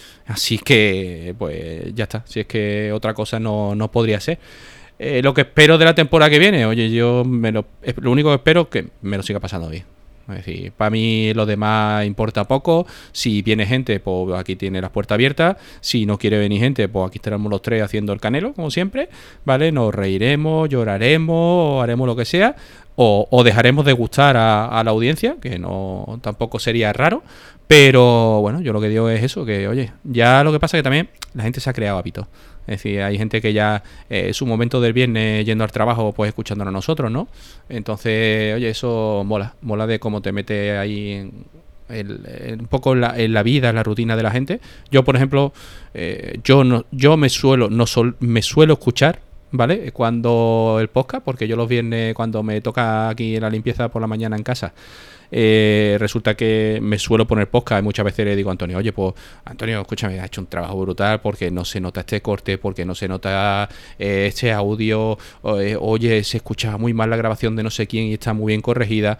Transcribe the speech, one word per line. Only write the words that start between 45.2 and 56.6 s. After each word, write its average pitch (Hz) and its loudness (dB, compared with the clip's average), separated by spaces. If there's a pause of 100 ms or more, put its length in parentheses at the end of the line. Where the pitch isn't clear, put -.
eh, - -8
yo 135 8
no, 123 2
yo 143 4
me 143 4
suelo, 127 2
no 113 2
sol-, 117 0
me 117 0
suelo 156 4
escuchar, 139 0 (300)
¿vale? 139 -2
Cuando 113 0
el 110 -2
podcast, - -4
porque 120 -4
yo 113 -2
los 117 -2
viernes, 113 -2
cuando 110 -4
me 107 -2
toca 113 -2
aquí 110 -4
la 110 -2
limpieza 113 -4
por 113 -6
la 110 -4
mañana 110 -4
en 107 -6
casa, - -6 (600)
eh, 107 4
resulta 110 -2
que 110 0